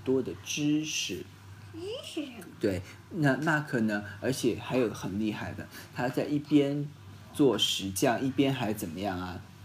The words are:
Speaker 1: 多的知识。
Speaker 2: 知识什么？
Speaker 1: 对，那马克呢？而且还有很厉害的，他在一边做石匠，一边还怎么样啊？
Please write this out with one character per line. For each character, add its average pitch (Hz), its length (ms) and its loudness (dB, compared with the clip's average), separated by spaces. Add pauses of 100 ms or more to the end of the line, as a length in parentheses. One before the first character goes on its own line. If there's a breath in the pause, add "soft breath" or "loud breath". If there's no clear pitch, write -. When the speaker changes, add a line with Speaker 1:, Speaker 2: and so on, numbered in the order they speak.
Speaker 1:
多 131 180 4
的 90 120 -4 (100)
知 147 400 0
识。 - 420 -4 (460)
Speaker 2:
知 320 80 -12 (240)
识 311 220 -6
什 254 140 -12
么？ 170 60 -12 (140)
Speaker 1:
对， 95 220 0 (300 loud breath)
那 135 260 4
马 151 240 2
克 135 200 -2
呢？ 104 220 2 (160 loud breath)
而 123 140 0
且 113 260 0
还 - 160 -4
有 117 180 2
很 101 240 -4
厉 107 140 0
害 104 220 -6
的， - 120 -10 (300 loud breath)
他 123 140 0
在 131 160 0
一 147 140 0
边 143 460 4 (480)
做 123 240 6
石 98 340 2
匠， 120 300 2
一 135 100 2
边 135 220 4
还 113 200 0
怎 101 160 -4
么 82 100 -8
样 98 180 -2
啊？ 90 220 -6 (260)